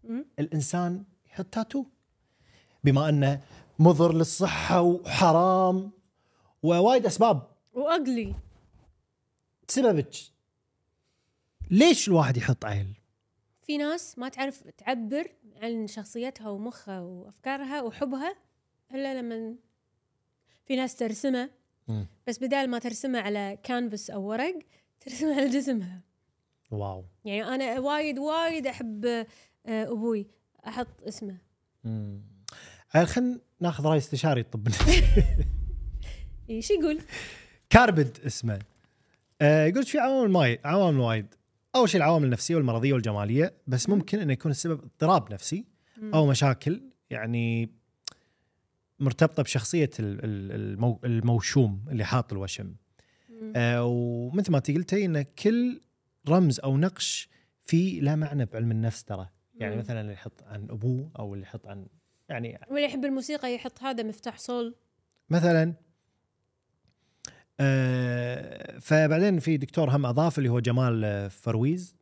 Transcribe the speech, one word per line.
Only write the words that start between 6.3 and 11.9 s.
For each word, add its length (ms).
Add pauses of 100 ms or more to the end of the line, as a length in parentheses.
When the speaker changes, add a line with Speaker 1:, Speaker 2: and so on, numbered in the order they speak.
Speaker 2:
ووايد 420
أسباب. 420 (260)
Speaker 1:
وأقلي. 640 (1300)
Speaker 2:
سببك. 480 (1600)
ليش 360